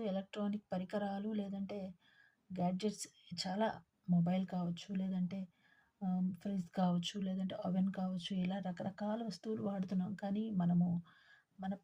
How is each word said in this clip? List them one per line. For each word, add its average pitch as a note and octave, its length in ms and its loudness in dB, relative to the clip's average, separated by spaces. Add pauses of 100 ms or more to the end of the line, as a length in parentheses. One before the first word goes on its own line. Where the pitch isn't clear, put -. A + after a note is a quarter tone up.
ఎలక్ట్రానిక్ G3+ 640 -2
పరికరాలు, G3 640 -2
లేదంటే G3 460 -4 (720)
గ్యాడ్జెట్స్ F#3 560 0 (320)
చాలా G3 300 0 (400)
మొబైల్ F3+ 380 6
కావచ్చు, F3 480 -2
లేదంటే, F#3+ 460 0 (600)
ఆహ్, F#3 360 2
ఫ్రిడ్జ్ G3 360 -2
కావచ్చు, F3 480 2
లేదంటే F#3+ 420 -2
ఓవెన్ F#3+ 300 2
కావచ్చు, F#3 460 -4
ఇలా F3+ 260 0
రకరకాల F#3+ 600 -2
వస్తువులు A3 400 -4
వాడుతున్నాం. G3 520 0
కానీ G3+ 280 -2 (120)
మనము F3 320 6 (680)
మన F#3+ 260 -4